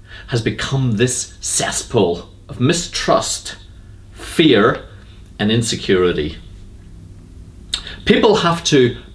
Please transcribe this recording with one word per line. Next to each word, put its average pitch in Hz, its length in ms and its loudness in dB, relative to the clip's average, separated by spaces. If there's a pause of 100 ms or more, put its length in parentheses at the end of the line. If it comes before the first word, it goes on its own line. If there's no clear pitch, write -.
(260)
has 117 160 -2
become 123 540 -2
this - 440 -2
cesspool - 880 -2 (200)
of - 100 -14
mistrust, - 1000 -2 (560)
fear, 135 680 2 (540)
and 107 140 0
insecurity. 90 840 0 (1700)
People 226 340 4
have 170 260 -2
to 127 320 4 (180)